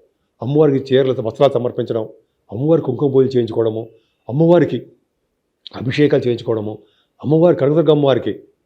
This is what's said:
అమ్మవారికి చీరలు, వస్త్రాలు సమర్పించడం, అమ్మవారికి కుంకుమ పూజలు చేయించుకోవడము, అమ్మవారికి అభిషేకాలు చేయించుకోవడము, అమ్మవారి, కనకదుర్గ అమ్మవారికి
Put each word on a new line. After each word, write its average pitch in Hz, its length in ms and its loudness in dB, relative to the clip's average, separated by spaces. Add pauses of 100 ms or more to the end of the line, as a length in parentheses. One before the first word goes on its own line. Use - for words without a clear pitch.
(420)
అమ్మవారికి 135 540 0
చీరలు, 131 260 0
వస్త్రాలు 117 300 0
సమర్పించడం, 120 580 -4 (420)
అమ్మవారికి 147 340 0
కుంకుమ 139 260 -2
పూజలు 131 180 4
చేయించుకోవడము, 113 600 -2 (400)
అమ్మవారికి 156 580 2 (880)
అభిషేకాలు 135 520 0
చేయించుకోవడము, 110 500 -4 (460)
అమ్మవారి, 160 320 4
కనకదుర్గ 151 360 0
అమ్మవారికి 135 480 0 (260)